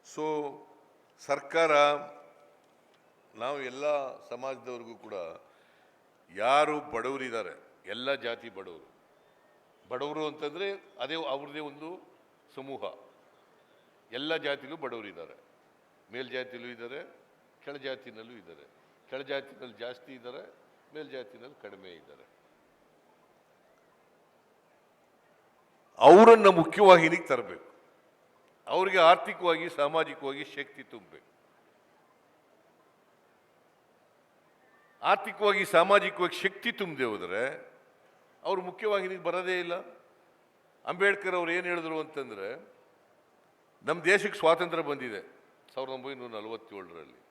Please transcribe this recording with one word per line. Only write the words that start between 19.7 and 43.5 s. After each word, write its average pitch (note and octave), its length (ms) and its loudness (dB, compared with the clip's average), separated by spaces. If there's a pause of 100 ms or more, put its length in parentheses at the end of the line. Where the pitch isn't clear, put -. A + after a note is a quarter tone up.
ಜಾಸ್ತಿ B2 360 -14
ಇದ್ದಾರೆ, B2+ 400 -18 (420)
ಮೇಲ್ಜಾತಿನಲ್ಲಿ C3 680 -16
ಕಡಿಮೆ G2 280 -18
ಇದ್ದಾರೆ. D2 380 -20 (3750)
ಅವರನ್ನ G3+ 500 12
ಮುಖ್ಯವಾಹಿನಿಗೆ F3 800 8
ತರಬೇಕು, G#2+ 400 -6 (1000)
ಅವ್ರಿಗೆ F#3 320 0
ಆರ್ಥಿಕವಾಗಿ, E3+ 680 4
ಸಾಮಾಜಿಕವಾಗಿ C#3+ 760 -4
ಶಕ್ತಿ C#3 400 -14
ತುಂಬಬೇಕು. F#2 540 -20 (3750)
ಆರ್ಥಿಕವಾಗಿ, G3 640 0
ಸಾಮಾಜಿಕವಾಗಿ F3+ 680 2
ಶಕ್ತಿ G3 360 -6
ತುಂಬದೆ D#3+ 320 -6
ಹೋದ್ರೆ A2 680 -6 (720)
ಅವ್ರು F#3 180 -4
ಮುಖ್ಯವಾಹಿನಿಗೆ F#3 640 -4
ಬರೋದೇ F3+ 360 -4
ಇಲ್ಲ. E3+ 160 -6 (1120)
ಅಂಬೇಡ್ಕರ್ F#3 500 -2
ಅವ್ರು E3+ 160 -2
ಏನ್ F3+ 140 -4
ಹೇಳಿದ್ರು E3 340 -6
ಅಂತಂದ್ರೆ, C3 760 -12 (1120)